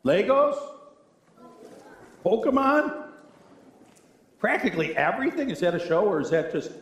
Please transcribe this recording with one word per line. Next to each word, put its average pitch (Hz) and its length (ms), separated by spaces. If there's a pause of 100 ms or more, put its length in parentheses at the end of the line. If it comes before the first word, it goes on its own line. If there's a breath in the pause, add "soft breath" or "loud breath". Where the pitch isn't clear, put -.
Legos? 254 540 (1700)
Pokemon? 269 840 (1300)
Practically 170 580
Everything? 262 540
Is 147 80
that 175 160
a 170 120
show, 170 180
or 180 140
is 139 120
that 160 200
just - 200 (100)